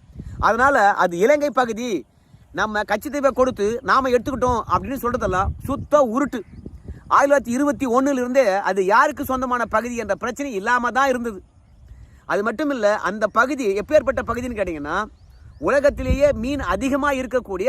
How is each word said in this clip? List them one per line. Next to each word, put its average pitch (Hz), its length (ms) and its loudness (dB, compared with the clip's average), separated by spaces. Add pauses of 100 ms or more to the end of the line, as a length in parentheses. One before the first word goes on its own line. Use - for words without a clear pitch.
(380)
அதனால 220 560 4
அது 175 240 0
இலங்கை 285 320 4
பகுதி, 233 540 -2 (480)
நம்ம 208 280 -2
கச்சத்தீவை 254 500 -2
கொடுத்து 233 520 0
நாம 254 260 2
எடுத்துக்கிட்டோம் 247 540 0 (100)
அப்படின்னு 208 300 -2
சொல்றதெல்லாம் 214 440 -2 (180)
சுத்த 277 360 2
உருட்டு. 262 400 0 (680)
ஆயிரத்தி 277 420 4
தொள்ளாயிரத்தி 233 40 -2
இருபத்தி 269 320 0
ஒண்ணுல 262 260 2
இருந்தே 254 340 2
அது 196 380 0
யாருக்கு 262 400 4
சொந்தமான 247 400 -2
பகுதி 220 320 -2
என்ற 208 180 -4
பிரச்சனை 254 380 -6
இல்லாம 233 380 0
தான் 262 180 2
இருந்தது. 233 340 -4 (800)
அது 185 180 -2
மட்டும் 233 280 -2
இல்ல, 214 260 0
அந்த 202 300 -2
பகுதி 233 500 0
எப்பேற்பட்ட 262 500 0
பகுதின்னு 240 300 -6
கேட்டீங்கன்னா, 175 480 -4 (540)
உலகத்திலேயே 262 720 2
மீன் 254 280 -4
அதிகமா 262 500 0
இருக்கக்கூடிய 233 580 -2